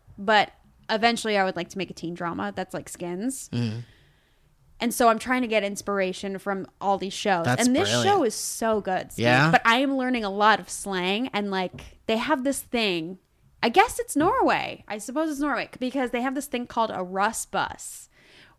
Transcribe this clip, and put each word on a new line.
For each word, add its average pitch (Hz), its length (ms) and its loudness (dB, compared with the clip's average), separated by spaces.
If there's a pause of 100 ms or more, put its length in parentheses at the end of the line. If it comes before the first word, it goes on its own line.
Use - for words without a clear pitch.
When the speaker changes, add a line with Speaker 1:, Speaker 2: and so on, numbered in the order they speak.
(180)
Speaker 1:
But 208 340 4 (380)
eventually 220 480 0
I 190 60 4
would 185 120 -2
like 170 140 -6
to - 80 -12
make 175 120 -4
a 175 40 -12
teen 170 220 -8
drama 180 400 -6
that's 185 180 -8
like 151 160 -8
Skins. 185 640 -8
Speaker 2:
Mm-hmm. 117 260 -2 (1000)
Speaker 1:
And 233 140 -2
so 233 160 4
I'm 220 100 4
trying 254 240 -2
to 233 40 -2
get 214 160 0
inspiration 196 760 -4
from 190 260 -6 (140)
all 196 180 0
these 190 160 -6
shows. 180 320 0
Speaker 2:
That's 127 220 2
Speaker 1:
And 254 80 2
this 403 140 2
Speaker 2:
brilliant. - 280 2
Speaker 1:
show 330 60 4
is 220 100 0
so 220 480 -2
good, 185 300 -4
Steve. - 120 -4
Speaker 2:
Yeah? 131 280 6
Speaker 1:
But 240 120 6
I 226 140 4
am 269 180 2
learning 254 280 0
a 196 60 -2
lot 208 300 4
of 180 120 -14
slang. 196 600 -2
And, 202 180 -2
like, - 560 -6
they 226 100 2
have 254 260 0
this 269 180 0
thing. 185 580 -2 (420)
I 233 80 2
guess 381 300 4
it's - 160 -6
Norway. 302 720 2
I 214 100 -8
suppose 285 320 -4
it's 277 100 -6
Norway. 254 300 -2 (100)
Because 254 300 -2
they 240 120 -2
have 262 120 -2
this 269 140 -6
thing 240 180 -4
called 226 260 -2
a 185 120 -6
Russ 190 420 -2
bus, - 640 -6 (500)